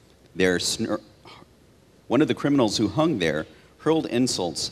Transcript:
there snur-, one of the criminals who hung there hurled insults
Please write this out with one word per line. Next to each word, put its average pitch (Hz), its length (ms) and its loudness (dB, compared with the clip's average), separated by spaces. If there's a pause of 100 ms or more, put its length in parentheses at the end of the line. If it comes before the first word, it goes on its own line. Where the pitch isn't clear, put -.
(340)
there 90 240 2
snur-, - 440 -4 (1080)
one 127 140 4
of 156 60 2
the 160 60 0
criminals 139 420 0
who 107 100 2
hung 143 320 0
there 78 300 -2 (300)
hurled 156 280 0
insults 120 640 -2